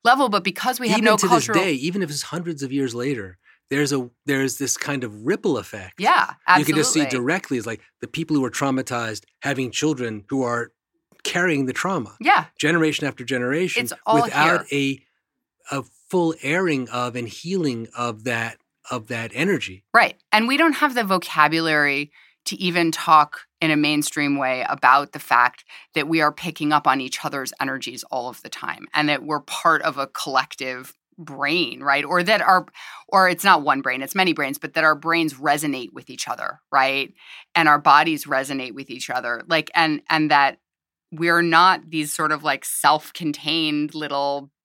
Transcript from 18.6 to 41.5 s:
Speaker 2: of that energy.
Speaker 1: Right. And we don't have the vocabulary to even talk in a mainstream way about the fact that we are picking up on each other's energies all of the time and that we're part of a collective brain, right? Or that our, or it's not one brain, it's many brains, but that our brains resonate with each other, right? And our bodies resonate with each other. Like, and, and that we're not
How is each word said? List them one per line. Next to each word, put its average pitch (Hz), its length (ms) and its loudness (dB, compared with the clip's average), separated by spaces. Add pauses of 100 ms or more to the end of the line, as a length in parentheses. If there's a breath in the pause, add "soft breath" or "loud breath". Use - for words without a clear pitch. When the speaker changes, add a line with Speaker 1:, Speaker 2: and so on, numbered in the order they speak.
Speaker 2:
of 117 200 -6
that 113 260 -8
energy. 131 580 -2
Speaker 1:
Right. 220 240 4 (140)
And 220 160 2
we 269 100 -2
don't 311 180 4
have 277 200 0
the 240 80 0
vocabulary 156 1080 0 (340 soft breath)
to - 100 -8
even 175 360 0
talk 156 480 2 (200)
in 160 120 2
a 151 40 2
mainstream 147 640 0
way 131 300 -2
about 139 420 4
the - 80 -12
fact 123 460 2 (300 loud breath)
that 151 140 -2
we 165 140 2
are 151 100 2
picking 151 400 -4
up 147 140 2
on 135 140 4
each 127 240 -8
other's 139 360 -6
energies 131 440 -8
all 127 240 -8
of 123 140 -14
the - 60 -16
time - 460 -10
and 151 140 0
that 135 160 -2
we're 147 160 -4
part 160 420 0
of 143 160 -4
a 135 80 -4
collective 131 920 -6 (220)
brain, 143 640 -4
right? 143 220 2
Or 175 180 0
that 202 180 2
our, 175 240 2 (440 loud breath)
or 190 200 4
it's 175 160 -2
not 180 180 6
one 139 200 0
brain, 131 200 -4
it's 135 120 -8
many 185 180 4
brains, 143 240 -4
but - 180 -10
that 160 100 2
our 156 100 6
brains 160 400 -2
resonate 143 580 -2
with 123 160 -18
each 123 200 -10
other, - 320 -8 (100)
right? 135 420 2 (440 loud breath)
And 160 120 4
our 147 120 6
bodies 151 440 4
resonate 135 480 -4
with 131 160 -14
each 123 220 -10
other. 123 380 -4
Like, 160 260 0
and, 160 340 2
and 156 220 2
that 143 300 4 (500)
we're 170 300 2
not 170 480 4